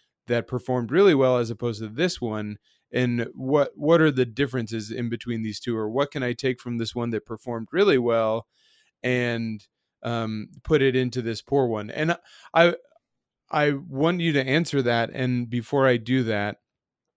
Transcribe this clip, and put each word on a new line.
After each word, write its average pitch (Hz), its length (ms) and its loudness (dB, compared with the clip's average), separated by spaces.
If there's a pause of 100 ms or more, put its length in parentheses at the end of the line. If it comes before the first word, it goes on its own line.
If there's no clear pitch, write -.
(260)
that 117 220 0
performed 123 420 -2
really 175 240 6
well 131 220 4
as 117 140 0
opposed 120 320 -6
to 110 60 -6
this 139 340 -2
one? 107 340 -4 (340)
And 120 440 0
what, 135 400 0
what 160 260 4
are 156 100 6
the 127 140 2
differences 113 640 -4
in 120 200 -4
between 113 320 -4
these 107 180 -6
two? 120 160 -4
Or 107 140 -4
what 139 200 -2
can 139 120 -6
I 123 100 -2
take 123 260 -4
from 120 200 -6
this 113 160 -6
one 120 160 -2
that 110 160 -4
performed 113 440 -8
really 175 280 4
well 113 480 0 (560)
and, 117 640 -2 (360)
um, 113 460 -4 (140)
put 151 180 2
it 131 160 4
into 127 240 -2
this 113 220 -6
poor 139 240 0
one? 107 240 -4
And 160 260 -2 (380)
I, 170 220 4 (760)
I 147 220 2
want 143 480 -2
you 165 120 0
to 135 140 2
answer 143 360 0
that. 117 300 0
And 123 380 -2
before 127 360 0
I 123 100 4
do 120 280 0
that, 104 340 -2 (580)